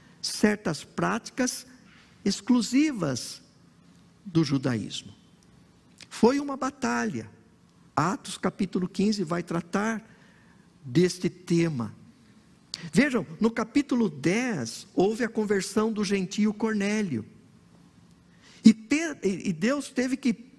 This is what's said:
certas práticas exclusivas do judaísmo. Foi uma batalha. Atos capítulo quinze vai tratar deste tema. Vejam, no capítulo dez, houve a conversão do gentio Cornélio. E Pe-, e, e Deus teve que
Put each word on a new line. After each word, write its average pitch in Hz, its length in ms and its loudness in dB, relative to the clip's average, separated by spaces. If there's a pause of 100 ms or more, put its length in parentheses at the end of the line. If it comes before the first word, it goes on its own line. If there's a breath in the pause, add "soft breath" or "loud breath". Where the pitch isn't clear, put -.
(200 loud breath)
certas - 640 0
práticas 214 840 -4 (580 loud breath)
exclusivas 233 1160 0 (840)
do 165 200 2
judaísmo. 131 680 -4 (960)
Foi 254 300 4
uma 285 180 -6
batalha. 233 720 -4 (640)
Atos 175 440 -2
capítulo 185 500 -2
quinze 202 360 0
vai 170 180 -4
tratar 196 680 -4 (760 soft breath)
deste 175 440 2
tema. 156 680 -2 (1000 loud breath)
Vejam, 254 340 2 (140)
no 220 100 4
capítulo 240 580 0
dez, 160 840 -2
houve 214 300 2
a 220 40 -2
conversão 214 640 0
do 208 120 -2
gentio 202 500 0
Cornélio. 208 680 -2 (1400 loud breath)
E 220 80 12
Pe-, - 500 -2
e, 196 260 -2
e 196 40 -2
Deus 233 380 -2
teve 254 260 -2
que - 420 -4